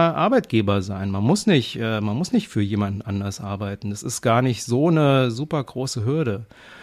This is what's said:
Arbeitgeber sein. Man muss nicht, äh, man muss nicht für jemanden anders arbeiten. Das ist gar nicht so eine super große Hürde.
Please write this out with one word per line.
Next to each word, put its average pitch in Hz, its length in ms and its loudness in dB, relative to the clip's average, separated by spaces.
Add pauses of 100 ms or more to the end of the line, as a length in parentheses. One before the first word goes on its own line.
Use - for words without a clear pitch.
(160)
Arbeitgeber 110 640 2
sein. 98 280 -4
Man 98 120 0
muss 160 240 2
nicht, 147 320 2
äh, 113 220 -2
man 104 160 -2
muss 175 160 -2
nicht 220 160 0
für 110 140 -2
jemanden 101 400 -2
anders 98 380 -6
arbeiten. 101 500 -8
Das 101 120 -8
ist 120 200 -8
gar 123 200 4
nicht 127 220 0
so 127 240 2
eine 139 420 4
super 139 320 -4
große 123 420 -6
Hürde. 120 420 -2 (360)